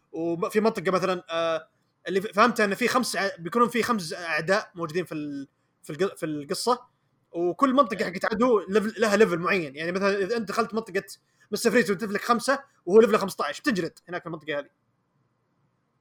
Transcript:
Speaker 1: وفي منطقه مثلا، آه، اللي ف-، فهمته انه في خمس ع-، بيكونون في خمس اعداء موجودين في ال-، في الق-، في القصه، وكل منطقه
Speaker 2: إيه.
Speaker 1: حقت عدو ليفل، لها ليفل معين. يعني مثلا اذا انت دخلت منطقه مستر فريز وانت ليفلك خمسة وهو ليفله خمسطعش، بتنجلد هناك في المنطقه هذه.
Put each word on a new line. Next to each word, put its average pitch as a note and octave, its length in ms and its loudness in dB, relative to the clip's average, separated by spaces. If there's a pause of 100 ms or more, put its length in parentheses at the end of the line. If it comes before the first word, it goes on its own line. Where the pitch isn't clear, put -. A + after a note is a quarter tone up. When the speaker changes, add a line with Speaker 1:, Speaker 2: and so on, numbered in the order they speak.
(120)
Speaker 1:
وفي E3+ 480 -2
منطقه G#3 320 0
مثلا، F#3 380 -2
آه، E3 380 -4 (400)
اللي F#3 140 -2
ف-، G#3+ 140 -8
فهمته A3+ 280 4
انه G3+ 120 0
في A#3 120 0
خمس - 280 0
ع-، F#3+ 240 -2
بيكونون A3+ 300 0
في A3+ 140 0
خمس G3 300 -4
اعداء E3+ 640 -2
موجودين E3 300 -4
في E3 100 -10
ال-، C#3+ 320 -8 (360)
في - 60 -14
الق-، F#3+ 260 -2
في E3+ 100 -8
القصه، D#3+ 640 -2 (440)
وكل F3 420 0
منطقه G#3+ 320 2
Speaker 2:
إيه. F3 80 -6
Speaker 1:
حقت G3 120 -6
عدو A3+ 340 4 (100)
ليفل، G3+ 320 0
لها G#3 140 2
ليفل F3+ 240 4
معين. E3+ 360 -2
يعني E3 160 -4
مثلا G3 260 0
اذا G3+ 200 -2
انت G#3 120 -6
دخلت A3 240 -2
منطقه G3+ 300 -4 (480)
مستر G#3 200 0
فريز A3+ 180 4
وانت G3 120 -2
ليفلك G3+ 200 -6
خمسة B3 420 0 (220)
وهو G3+ 140 8
ليفله G#3+ 180 8
خمسطعش، F3+ 440 -4
بتنجلد F3+ 380 -2 (100)
هناك F3 120 -8
في F3 60 -12
المنطقه D3+ 320 -6
هذه. - 100 -8 (1300)